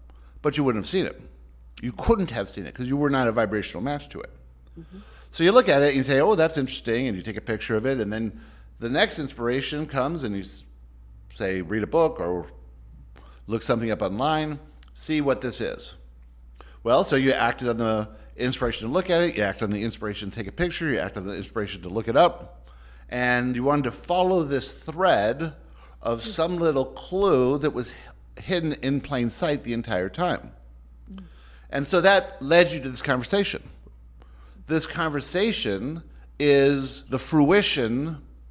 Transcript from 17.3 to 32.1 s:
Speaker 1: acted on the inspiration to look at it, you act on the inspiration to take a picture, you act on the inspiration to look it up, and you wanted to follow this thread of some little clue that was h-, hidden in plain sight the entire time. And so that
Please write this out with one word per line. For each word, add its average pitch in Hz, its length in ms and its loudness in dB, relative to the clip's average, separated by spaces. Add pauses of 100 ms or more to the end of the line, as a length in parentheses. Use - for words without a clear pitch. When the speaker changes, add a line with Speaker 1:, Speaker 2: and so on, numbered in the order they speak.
Speaker 1:
acted 120 360 0
on 113 100 0
the 110 300 0 (280)
inspiration 120 500 -4
to 123 60 -4
look 185 180 0
at 170 120 4
it, 170 140 0
you 104 60 2
act 98 180 -2
on 104 100 -2
the 104 120 -2
inspiration 107 480 -8
to - 60 -12
take 110 100 -8
a 95 60 -12
picture, 165 360 -4
you 117 120 0
act 98 160 -6
on 95 100 -8
the 101 80 -6
inspiration 101 480 -8
to 87 60 -10
look 107 180 -6
it 113 100 0
up, - 540 2 (380)
and 123 480 0
you 123 80 -2
wanted 143 200 2
to 120 60 -2
follow 180 540 0
this 135 280 -2
thread 151 800 0 (500)
of 117 220 -4
some 165 320 -2
little 151 280 2
clue 147 720 2
that 147 140 0
was 120 180 -6
h-, - 540 -20
hidden 165 300 -2
in 135 260 -2
plain 131 280 -2
sight 147 360 -4
the 120 80 -4
entire 107 360 -2
time. 160 440 -4 (1200)
And 139 160 -4
so 180 140 2
that 190 400 4